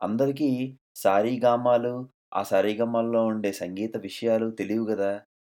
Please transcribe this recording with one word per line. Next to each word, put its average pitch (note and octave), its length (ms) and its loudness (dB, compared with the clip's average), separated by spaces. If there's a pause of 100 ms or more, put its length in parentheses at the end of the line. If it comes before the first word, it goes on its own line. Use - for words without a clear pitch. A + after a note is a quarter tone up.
అందరికీ C3 720 0 (200)
సారీగామాలు, A#2+ 1120 2 (260)
ఆ G2 80 0
సారీగామాల్లో A2+ 840 2
ఉండే G#2+ 260 -2
సంగీత G2 440 -6
విషయాలు A2+ 540 -2
తెలియవు A2 360 -2
కదా. G2+ 320 -2 (300)